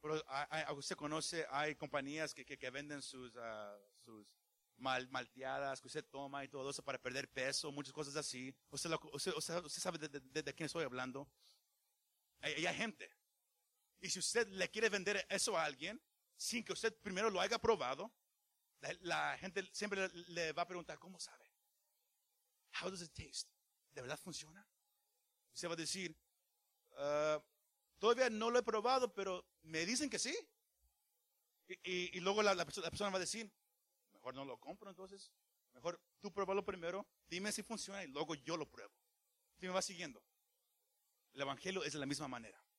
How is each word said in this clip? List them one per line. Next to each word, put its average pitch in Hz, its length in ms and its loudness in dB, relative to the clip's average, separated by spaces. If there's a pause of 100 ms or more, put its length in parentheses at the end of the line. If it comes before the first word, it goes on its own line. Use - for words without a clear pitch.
Pero 156 280 0
a, 135 140 -2
a, 156 180 -2
a 151 120 -2
usted 139 220 -4
conoce, 151 560 -2
hay 147 240 2
compañías 147 600 -2
que, 131 100 -12
que, 139 140 -10
que 127 120 -4
venden 143 320 -6
sus, 127 340 -10
ah, 107 400 -8 (280)
sus 110 240 -16 (500)
mal, 127 320 0
malteadas 131 720 -2
que - 60 -16
usted 143 180 -4
toma 139 400 -8
y 131 40 -10
todo 135 220 -4
eso - 140 -6
para 131 160 -2
perder 127 300 -2
peso, 139 420 0
muchas 139 200 -6
cosas 143 240 -4
así. 131 380 -4 (160)
Usted 151 200 -2
lo, 156 100 2 (120)
usted, 151 240 -2
usted, 165 280 -2
usted - 180 -6
sabe 175 160 -2
de, 151 100 -6
de, 139 120 -6
de, 131 220 -2
de 143 120 -4
quién 160 120 -4
estoy 160 180 0
hablando. 127 440 -4 (1120)
Hay, 151 260 0
hay 170 80 2
gente. 208 360 -4 (920)
Y 185 100 -4
si - 80 0
usted 220 300 4
le 190 220 0
quiere 220 180 4
vender 196 420 2
eso 196 260 4
a 165 80 6
alguien, 151 380 -4 (340)
sin - 280 -2
que - 80 -4
usted 220 280 2
primero 202 300 4
lo 185 100 2
haya 208 180 4
probado, 165 540 4 (680)
la, 139 200 -4
la 156 380 2
gente 185 340 -2
siempre 190 360 2
le, 175 200 -8
le 165 240 0
va 170 100 2
a 175 40 4
preguntar, 175 320 -6
"¿Cómo 180 200 -14
sabe? - 320 -12 (1300)
How 180 100 -2
does 190 100 -8
it 165 140 -10
taste? - 360 -6 (440)
¿De 139 80 -8
verdad 135 200 -6
funciona?" 170 460 -10 (840)
Usted 175 140 -4
va 165 40 0
a 170 40 -2
decir, 165 380 -2 (840)
"Ah, 151 440 4 (560)
todavía 240 300 8
no 226 220 2
lo 240 80 8
he 247 40 8
probado, 233 520 4
pero 190 340 -2 (140)
me 160 240 0
dicen 254 240 2
que 208 80 0
sí." 285 180 0 (1300)
Y, 180 40 -8 (180)
y, 180 280 0
y - 20 -4
luego 196 220 6
la, 202 120 8
la 175 120 0
perso-, 175 160 -6
la 160 80 -2
persona 202 180 -2
va 190 80 0
a 185 40 4
decir, 202 300 -4 (600)
"Mejor 123 220 -8
no 135 100 -6
lo 127 160 -8
compro 196 300 -12
entonces. 190 420 -16 (400)
Mejor 165 260 -2 (220)
tú 208 100 -4
pruébalo 196 360 4
primero, 185 420 -2 (200)
dime 190 220 0
si 208 120 -2
funciona 196 420 -6
y 151 40 -10
luego 147 260 0
yo 151 240 -2
lo 147 100 -4
pruebo." 104 260 -16 (640)
¿Sí 185 80 -8
me 185 60 -2
va 185 80 4
siguiendo? 170 420 -6 (1120)
El 131 80 -6
evangelio 151 420 -2
es 143 120 -2
de 147 40 -4
la 139 80 0
misma 143 220 -2
manera. 117 340 -10 (160)